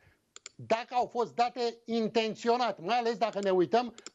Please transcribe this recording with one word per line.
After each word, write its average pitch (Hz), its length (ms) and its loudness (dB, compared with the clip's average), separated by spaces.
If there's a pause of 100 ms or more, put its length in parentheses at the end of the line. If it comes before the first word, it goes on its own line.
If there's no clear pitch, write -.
(680)
dacă 233 280 -2
au 247 120 2
fost 214 280 -4
date 240 500 -2
intenționat, 226 960 0
mai 202 180 0
ales 233 180 -2
dacă 202 260 -2
ne 196 80 0
uităm 202 440 2 (200)